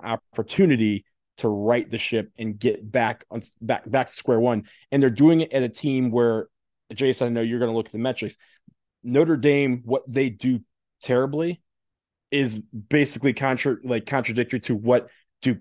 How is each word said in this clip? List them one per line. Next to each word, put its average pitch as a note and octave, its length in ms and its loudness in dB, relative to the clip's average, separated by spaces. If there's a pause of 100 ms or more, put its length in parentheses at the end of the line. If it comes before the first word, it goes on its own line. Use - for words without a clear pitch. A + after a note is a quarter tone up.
opportunity A2 1000 0 (320)
to A#2+ 100 -4
right G#2+ 420 0
the A2+ 80 -6
ship G#2+ 400 -4
and G#2+ 220 -8
get G#2+ 300 -2
back A#2 420 -2
on, A2 100 -8 (200)
back, A2+ 280 -4
back B2+ 200 0
to - 40 -18
square A#2 260 0
one. A#2 240 2 (280)
And C#3 100 2
they're C3 80 6
doing D#3 320 6
it D#3 100 -4
at C3 120 0
a A#2 60 -2
team C3 420 -2
where A2+ 360 2 (460)
Jason, C3 340 0
I - 20 -2
know A#2 120 -2
you're A#2 180 -2
gonna A#2 160 0
look A2+ 120 -2
at - 40 -20
the G#2+ 60 -10
metrics. A#2+ 380 -6 (680)
Notre D3+ 340 2
Dame, C3+ 480 2
what C3 220 -2
they C3+ 220 0
do A#2+ 300 -2 (420)
terribly C#3+ 600 -2 (680)
is B2+ 280 0
basically B2+ 760 0
contra-, C3 500 0
like, A#2+ 220 -2
contradictory A#2+ 560 -2
to A#2+ 140 -4
what A#2 340 0 (320)
Duke - 200 0